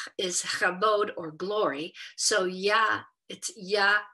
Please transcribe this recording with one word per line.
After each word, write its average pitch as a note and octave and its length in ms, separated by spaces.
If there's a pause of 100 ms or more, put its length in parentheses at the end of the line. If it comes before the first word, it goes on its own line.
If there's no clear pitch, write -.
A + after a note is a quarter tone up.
(160)
is F3+ 260
Chabod G#3 720
or E3 140
glory. F3 640 (220)
So G3+ 280
Yah, G#3 560 (280)
it's - 280
Yah, G3+ 420 (160)